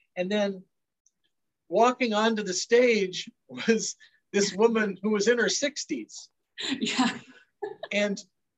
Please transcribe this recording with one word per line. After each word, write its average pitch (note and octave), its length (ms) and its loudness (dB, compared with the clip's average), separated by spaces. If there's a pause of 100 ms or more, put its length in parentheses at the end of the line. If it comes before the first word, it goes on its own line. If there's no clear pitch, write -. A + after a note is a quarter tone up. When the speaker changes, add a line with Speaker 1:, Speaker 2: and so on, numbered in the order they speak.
(160)
Speaker 1:
And F3+ 140 -4
then G3+ 340 -2 (1040)
walking A3+ 460 2
onto A3 280 2
the F#3 120 -4
stage A3 720 2 (200)
was - 480 -2 (360)
this G3 220 2
woman G#3+ 480 2
who G#3+ 80 -2
was G#3 180 0
in A#3+ 100 4
her G#3 100 0
sixties. - 800 -6 (520)
Speaker 2:
Yeah. - 380 -2 (720)
Speaker 1:
And, G3+ 300 -2 (360)